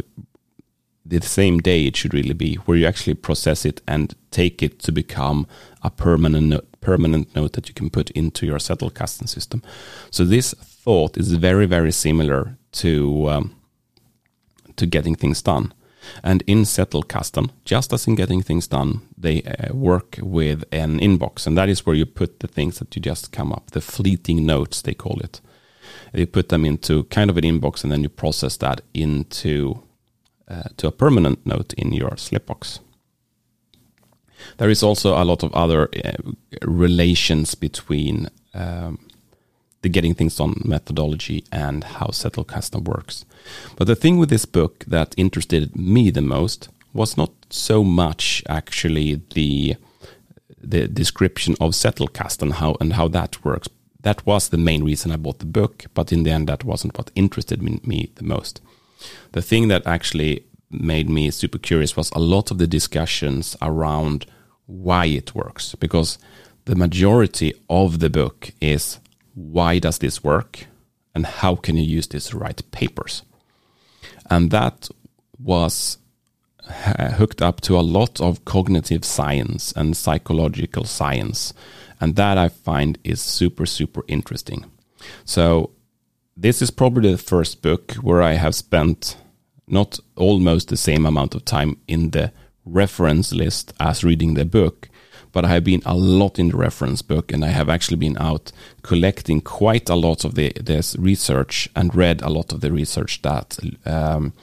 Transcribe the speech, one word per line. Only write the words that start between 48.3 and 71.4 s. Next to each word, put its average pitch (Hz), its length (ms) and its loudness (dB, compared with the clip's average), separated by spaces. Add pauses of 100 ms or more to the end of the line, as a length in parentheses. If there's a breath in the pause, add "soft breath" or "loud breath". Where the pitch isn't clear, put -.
actually 78 720 -2 (120)
the, 73 420 2 (840 loud breath)
the 69 260 0
description - 760 0
of 80 120 2
Zettelkasten - 800 -2
how, 78 280 -2
and 80 120 0
how 85 160 2
that 82 360 -4
works. - 240 -4 (340)
That - 220 -2
was 101 240 2
the 87 80 0
main 80 280 2
reason 76 280 -2
I 80 40 -4
bought 73 220 -6
the 82 80 -10
book, 101 380 -2 (100)
but 85 180 -2
in 85 120 2
the 80 60 2
end 78 180 0
that 73 160 -4
wasn't - 320 -6
what - 180 -12
interested - 480 0
me, 80 220 -4
me - 320 -4
the - 80 -14
most. - 360 -6 (720 loud breath)
The - 100 -4
thing 113 260 2
that 92 180 2
actually 78 580 -2 (260)
made 80 380 -2
me 76 220 2
super - 280 -6
curious 78 380 0
was 82 160 -4
a 80 60 -4
lot 90 320 2
of 92 80 -4
the 85 80 4
discussions 78 920 -2
around 78 640 -2 (400 soft breath)
why 90 400 0
it 71 280 -2
works, - 400 -10
because - 440 -2 (460 soft breath)
the 87 120 0
majority 90 760 4 (160)
of 85 300 2
the 80 100 2
book 71 520 -2
is, 73 380 0 (360)
"Why 85 440 0
does 82 200 0
this - 260 -4
work? - 420 0 (480)
And 82 120 -2
how 90 300 0